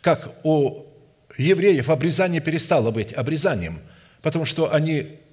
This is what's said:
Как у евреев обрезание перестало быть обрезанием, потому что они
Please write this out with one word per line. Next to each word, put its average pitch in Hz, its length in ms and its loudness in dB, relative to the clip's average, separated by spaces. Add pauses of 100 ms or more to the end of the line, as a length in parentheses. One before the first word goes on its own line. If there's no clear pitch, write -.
Как - 440 -2
у 151 400 0 (520)
евреев 165 520 2
обрезание 165 500 0
перестало 151 520 0
быть 110 220 -4
обрезанием, 123 680 -4 (420)
потому 160 240 -2
что - 280 -2
они 156 460 -2 (120)